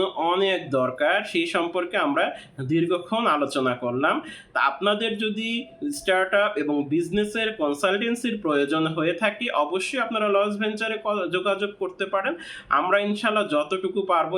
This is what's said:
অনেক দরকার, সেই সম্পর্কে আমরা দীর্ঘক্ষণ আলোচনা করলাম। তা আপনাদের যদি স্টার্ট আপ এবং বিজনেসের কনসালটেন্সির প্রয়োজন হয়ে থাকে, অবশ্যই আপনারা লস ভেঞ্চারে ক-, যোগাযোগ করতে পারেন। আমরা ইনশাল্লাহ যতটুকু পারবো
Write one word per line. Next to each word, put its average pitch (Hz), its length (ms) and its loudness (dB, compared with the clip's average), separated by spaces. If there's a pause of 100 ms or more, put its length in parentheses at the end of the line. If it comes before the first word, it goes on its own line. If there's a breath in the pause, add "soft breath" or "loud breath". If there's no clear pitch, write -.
(320)
অনেক 190 280 2 (200)
দরকার, 147 380 2 (140)
সেই 170 240 0
সম্পর্কে 175 400 -2 (120)
আমরা 151 180 2 (460 loud breath)
দীর্ঘক্ষণ 175 520 0 (120)
আলোচনা 135 380 0 (100)
করলাম। 135 320 0 (380 loud breath)
তা 123 60 0 (120)
আপনাদের 208 400 0 (120)
যদি 214 260 -2 (480)
স্টার্ট 190 340 2 (120)
আপ 208 80 2 (120)
এবং 147 120 0 (180)
বিজনেসের 208 560 0 (100)
কনসালটেন্সির 208 840 0
প্রয়োজন 151 400 2 (120)
হয়ে 165 260 2
থাকে, 214 240 0 (180)
অবশ্যই 190 420 -2
আপনারা 220 300 0
লস 208 260 2
ভেঞ্চারে 220 440 -2
ক-, 208 300 0
যোগাযোগ 196 360 0 (100)
করতে 185 320 -4
পারেন। 208 200 0 (460 loud breath)
আমরা 185 180 2 (120)
ইনশাল্লাহ 214 360 0 (100)
যতটুকু 185 440 0 (120)
পারবো 165 260 2